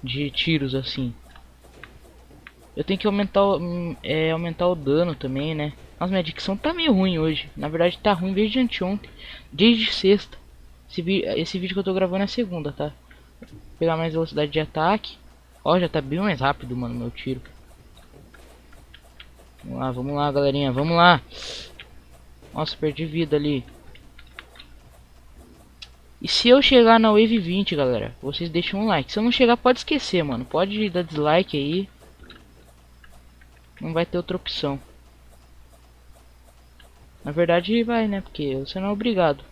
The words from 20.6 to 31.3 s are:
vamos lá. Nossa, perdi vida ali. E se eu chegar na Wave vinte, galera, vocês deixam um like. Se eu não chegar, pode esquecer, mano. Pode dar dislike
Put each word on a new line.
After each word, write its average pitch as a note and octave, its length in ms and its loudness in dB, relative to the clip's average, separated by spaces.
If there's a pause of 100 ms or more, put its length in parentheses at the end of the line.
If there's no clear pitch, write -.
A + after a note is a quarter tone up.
vamos D3 240 0
lá. E3+ 240 8 (1300)
Nossa, - 240 -6
perdi D#3 280 -2
vida D3+ 300 -2
ali. D3 300 0 (2500)
E - 60 -10
se - 220 2
eu C4 120 10
chegar A3+ 380 8
na A3 120 6
Wave A3 260 6
vinte, F#3 380 -2
galera, A#2+ 460 0
vocês D3 280 -8
deixam F3 320 -2
um A3 60 0
like. E3 240 0
Se - 80 -4
eu G#3+ 40 0
não A#3+ 80 2
chegar, A#3+ 260 4
pode B3+ 220 2
esquecer, F#3+ 440 -2
mano. B2+ 220 -4
Pode G3+ 440 0
dar F3+ 140 -2
dislike D#3 540 0